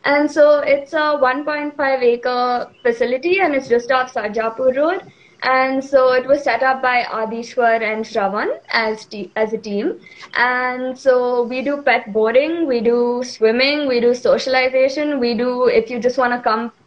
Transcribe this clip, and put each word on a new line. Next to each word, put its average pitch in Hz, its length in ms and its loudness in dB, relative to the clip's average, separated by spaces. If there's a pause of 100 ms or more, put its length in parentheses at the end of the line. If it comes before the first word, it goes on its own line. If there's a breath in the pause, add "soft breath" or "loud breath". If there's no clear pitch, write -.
And 294 260 2
so 294 300 6
it's 277 320 0
a 302 240 0
one 269 300 0
point 294 320 -6
five 269 260 0
acre 247 640 0 (160)
facility 254 560 0
and 320 160 0
it's 262 140 -4
just 240 240 0
off 254 200 -2
Sarjapur 226 640 -2
Road. 330 280 0 (400 soft breath)
And 262 400 0
so 262 280 2
it 254 160 0
was 285 160 2
set 233 200 0
up 262 180 0
by 247 220 0
Adishwar 226 800 -2
and 220 220 -4
Shravan 220 560 -2 (120)
as 220 340 -2
te-, 202 320 -12
as 220 160 -2
a 220 40 -6
team. 214 400 -6 (380 loud breath)
And 254 640 -2
so 247 440 2
we 254 180 -4
do 285 200 -2
pet 233 320 0
boarding, 277 540 2
we 240 140 0
do 240 420 2
swimming, 262 640 0
we 247 140 0
do 240 120 4
socialization, 262 1080 0
we 240 140 0
do, 247 340 -2
if 220 220 2
you 247 100 -6
just 247 180 0
wanna 247 240 0
come 233 300 -2 (160)